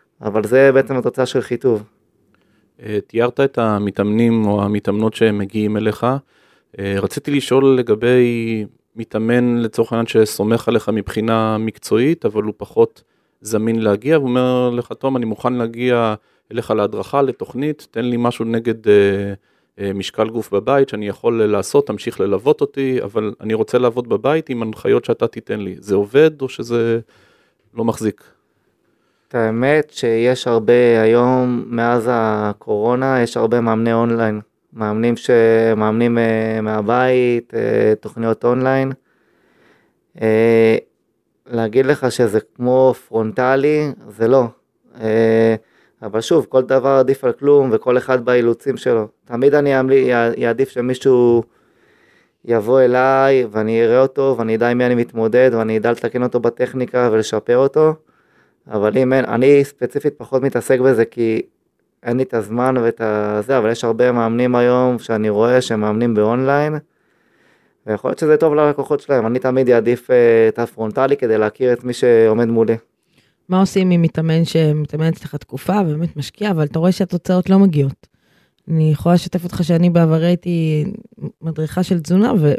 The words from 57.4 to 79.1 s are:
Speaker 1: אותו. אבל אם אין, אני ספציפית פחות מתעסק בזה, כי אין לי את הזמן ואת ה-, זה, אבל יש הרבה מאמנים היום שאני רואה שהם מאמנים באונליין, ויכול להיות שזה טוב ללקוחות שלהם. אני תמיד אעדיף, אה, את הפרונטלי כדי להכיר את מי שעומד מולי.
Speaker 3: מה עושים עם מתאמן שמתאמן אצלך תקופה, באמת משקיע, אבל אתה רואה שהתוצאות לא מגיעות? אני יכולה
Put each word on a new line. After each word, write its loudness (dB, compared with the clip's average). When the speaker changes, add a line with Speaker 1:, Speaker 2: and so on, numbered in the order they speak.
Speaker 1:
אותו. 2
אבל 0
אם 2
אין, 2
אני 4
ספציפית -6
פחות -4
מתעסק 0
בזה, 2
כי -2
אין -4
לי -2
את -6
הזמן -2
ואת -2
ה-, -2
זה, -2
אבל 0
יש -4
הרבה 0
מאמנים 0
היום 2
שאני -4
רואה 2
שהם -4
מאמנים 0
באונליין, 0
ויכול -4
להיות -6
שזה 4
טוב 2
ללקוחות 0
שלהם. 0
אני -2
תמיד 2
אעדיף, 2
אה, 4
את -2
הפרונטלי -2
כדי 0
להכיר 0
את -4
מי -6
שעומד 4
מולי. 0
Speaker 3:
מה 2
עושים 2
עם 4
מתאמן 0
שמתאמן -2
אצלך -6
תקופה, -4
באמת -4
משקיע, -6
אבל 0
אתה -4
רואה 2
שהתוצאות -2
לא 6
מגיעות? 2
אני 2
יכולה 2